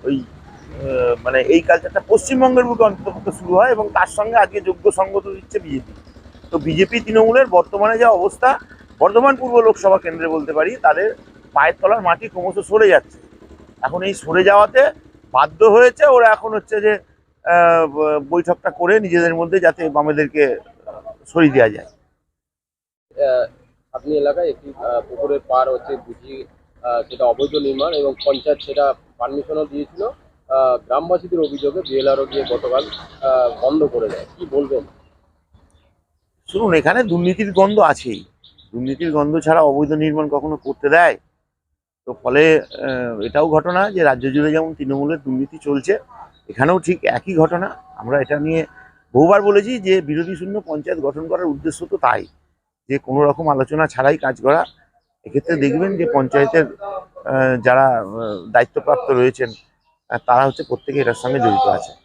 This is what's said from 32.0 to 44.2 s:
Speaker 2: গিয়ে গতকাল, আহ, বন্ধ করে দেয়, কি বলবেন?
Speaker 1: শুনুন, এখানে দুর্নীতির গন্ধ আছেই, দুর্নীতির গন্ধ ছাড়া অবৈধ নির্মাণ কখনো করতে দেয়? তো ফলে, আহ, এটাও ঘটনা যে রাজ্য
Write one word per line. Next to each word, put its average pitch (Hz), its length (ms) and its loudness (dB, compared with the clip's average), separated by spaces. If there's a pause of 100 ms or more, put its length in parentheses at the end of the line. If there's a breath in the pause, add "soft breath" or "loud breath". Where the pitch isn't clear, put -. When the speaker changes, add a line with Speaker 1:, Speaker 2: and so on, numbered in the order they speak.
Speaker 2:
গিয়ে 135 240 -6
গতকাল, 127 340 -2 (380)
আহ, 131 260 2 (120)
বন্ধ 147 240 2
করে 120 240 -2
দেয়, 95 180 -10 (100)
কি - 140 -12
বলবেন? 135 340 -2 (1600)
Speaker 1:
শুনুন, 196 260 0
এখানে 170 280 2
দুর্নীতির 185 500 -2
গন্ধ 196 260 4
আছেই, 131 460 0 (480)
দুর্নীতির 131 400 -6
গন্ধ 151 260 0
ছাড়া 160 220 2
অবৈধ 147 320 0
নির্মাণ 151 360 -2
কখনো 143 280 -4
করতে 139 320 -6
দেয়? 156 280 4 (880)
তো 123 160 -12
ফলে, 151 380 4
আহ, 123 600 -8
এটাও 147 280 -2
ঘটনা 180 420 0
যে 180 140 -2
রাজ্য 131 280 0